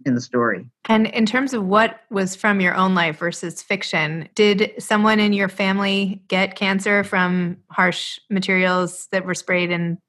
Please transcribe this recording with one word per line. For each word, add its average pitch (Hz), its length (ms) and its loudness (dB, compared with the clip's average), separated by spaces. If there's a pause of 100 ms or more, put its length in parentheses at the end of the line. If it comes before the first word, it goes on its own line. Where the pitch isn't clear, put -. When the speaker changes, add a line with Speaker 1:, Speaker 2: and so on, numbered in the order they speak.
Speaker 1:
in 135 80 2
the 120 80 0
story. 117 480 -2 (160)
Speaker 2:
And 220 220 2
in 226 180 0
terms 262 300 0
of 208 100 -2
what 220 360 2 (100)
was 190 240 -2
from 202 260 0
your 180 140 2
own 185 180 2
life 165 240 0
versus 170 460 -8
fiction, 160 720 -4
did 208 420 4
someone 214 420 2
in 208 140 4
your 196 160 0
family 196 800 -2
get 190 260 0
cancer 196 500 0
from 180 540 0 (140)
harsh - 480 -2 (100)
materials 185 840 0
that 185 140 -2
were 180 80 -2
sprayed 175 380 -2
in 170 260 -2 (120)